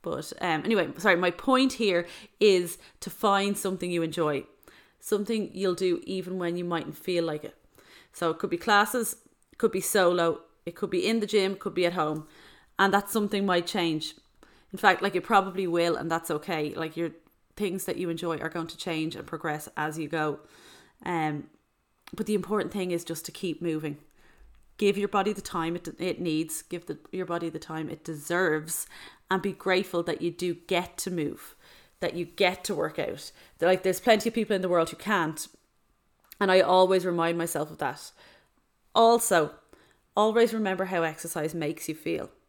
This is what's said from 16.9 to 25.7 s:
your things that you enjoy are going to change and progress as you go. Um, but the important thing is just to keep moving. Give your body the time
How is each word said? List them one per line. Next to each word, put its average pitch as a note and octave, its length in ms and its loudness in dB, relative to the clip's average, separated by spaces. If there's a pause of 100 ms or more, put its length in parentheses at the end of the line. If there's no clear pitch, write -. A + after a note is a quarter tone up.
your E3+ 140 -2 (440)
things F#3+ 300 -4
that F3+ 100 -4
you F3+ 140 -4
enjoy E3 300 -4
are D#3+ 100 -6
going E3 180 -6
to - 100 -16
change D#3+ 380 -4
and - 100 -12
progress D3+ 520 -6
as D3+ 200 -4
you D3+ 120 -6
go. D3+ 300 -2 (680)
Um, D#3 440 -2 (640)
but G#3+ 120 -4
the G#3 80 0
important G3+ 400 -2
thing F#3 180 -2
is E3+ 140 -2
just D#3+ 200 -6
to E3 60 -10
keep E3 300 -6
moving. D#3 380 -4 (800)
Give G3 200 4
your G3+ 100 0
body G3+ 240 2
the G3+ 80 -6
time E3 380 -4